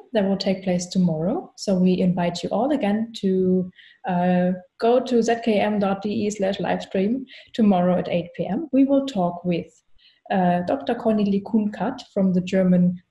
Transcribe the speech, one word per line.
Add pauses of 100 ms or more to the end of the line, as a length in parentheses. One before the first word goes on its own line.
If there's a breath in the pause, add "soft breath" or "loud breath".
(120)
that
will
take
place
tomorrow.
So
we
invite
you
all
again
to, (380 loud breath)
uh, (260)
go
to
Z
K
M
dot
D
E
slash
live
stream (280 loud breath)
tomorrow
at
eight
P
M.
We
will
talk
with, (600 soft breath)
uh,
Doctor
Cornelie
Kuhnkat (140)
from
the
German